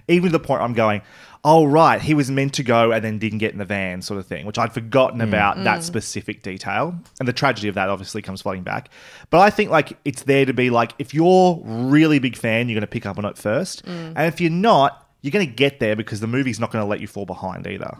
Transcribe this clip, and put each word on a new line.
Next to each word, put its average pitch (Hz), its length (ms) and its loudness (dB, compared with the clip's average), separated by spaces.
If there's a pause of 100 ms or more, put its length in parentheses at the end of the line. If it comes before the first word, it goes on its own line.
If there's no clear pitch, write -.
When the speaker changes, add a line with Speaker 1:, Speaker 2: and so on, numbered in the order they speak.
Speaker 1:
Even 175 240 4
to 160 60 2
the 151 60 -2
point 131 180 -2
I'm 117 120 -2
going, 107 280 2 (420)
"Oh, 156 220 8
right, 143 360 6
he 156 120 0
was 139 180 0
meant 139 240 -2
to 143 80 -4
go 117 280 4
and 110 120 0
then 110 160 -4
didn't 107 200 -2
get 107 140 0
in 98 60 -10
the 101 60 -6
van," 92 360 -4
sort 101 180 -6
of 92 60 -10
thing, 80 200 -10
which 104 120 -10
I'd 113 160 -2
forgotten 120 460 0
Speaker 2:
Mm. 113 100 -2
Speaker 1:
about 104 340 2
that 107 180 2
Speaker 3:
Mm. - 20 -10
Speaker 1:
specific 107 580 -8
detail. 104 540 -6 (240)
And 131 80 -6
the 123 60 -2
tragedy 113 340 -2
of 95 80 -4
that 98 140 -2
obviously 98 320 -6
comes 95 200 -12
flooding 92 220 -8
back. 101 260 -8 (400)
But 160 120 4
I 208 80 8
think, 208 200 -2
like, 151 340 0
it's - 200 -8
there 139 220 4
to 131 80 -2
be, 123 160 2
like, 117 300 0
if - 140 -10
you're 180 500 4
really 139 560 4
big 123 160 -4
fan, 117 340 -2
you're 113 100 -2
gonna 104 80 -4
pick - 180 -8
up 98 140 -6
on 104 60 -4
it - 120 -6
first. 127 480 -4
Speaker 3:
Mm. 165 300 -12
Speaker 1:
And 156 180 0
if - 80 -6
you're 170 100 2
not, 175 480 2 (220)
you're 139 100 -8
gonna 202 140 0
get 131 340 0
there 107 160 0
because 110 240 -6
the 110 80 -6
movie's 123 320 -2
not 113 120 -4
gonna 107 140 -2
let 101 160 -4
you 104 60 -12
fall 98 180 -10
behind 92 420 -10
either. - 320 -10